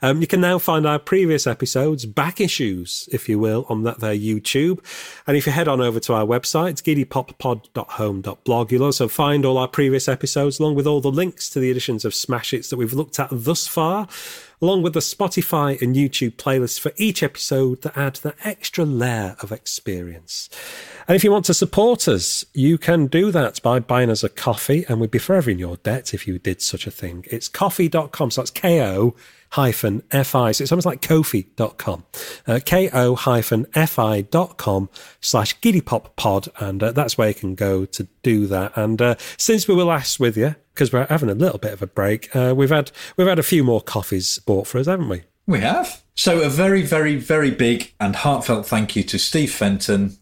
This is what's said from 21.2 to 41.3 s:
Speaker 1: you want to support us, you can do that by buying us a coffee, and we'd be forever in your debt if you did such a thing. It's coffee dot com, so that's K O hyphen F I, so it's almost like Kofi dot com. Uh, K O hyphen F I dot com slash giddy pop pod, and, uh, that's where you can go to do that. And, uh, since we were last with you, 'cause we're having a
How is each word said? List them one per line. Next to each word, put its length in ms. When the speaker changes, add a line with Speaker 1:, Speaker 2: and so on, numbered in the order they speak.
Speaker 1:
you 60
want 160
to 80
support 540
us, 460
you 240
can 300
do 220
that 320
by 160
buying 300
us 160
a 60
coffee, 580
and 120
we'd 100
be 80
forever 320
in 80
your 180
debt 380
if 120
you 120
did 240
such 240
a 40
thing. 400
It's 160
coffee 420
dot 220
com, 200
so 100
that's 100
K 320
O 320
hyphen 600
F 240
I, 180
so 100
it's 100
almost 140
like 160
Kofi 540
dot 200
com. 280
Uh, 180
K 260
O 260
hyphen 580
F 240
I 240
dot 340
com 320
slash 400
giddy 220
pop 340
pod, 320
and, 240
uh, 100
that's 260
where 100
you 60
can 200
go 300
to 240
do 240
that. 280
And, 280
uh, 140
since 320
we 60
were 100
last 340
with 200
you, 160
'cause 160
we're 160
having 220
a 60